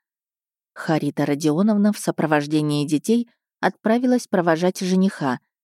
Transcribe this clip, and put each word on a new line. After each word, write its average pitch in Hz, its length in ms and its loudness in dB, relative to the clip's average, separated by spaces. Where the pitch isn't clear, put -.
Харита 147 520 -2
Родионовна 185 680 2
в - 60 -8
сопровождении 151 880 0
детей 220 420 0
отправилась 247 640 0
провожать 175 540 0
жениха. 185 600 0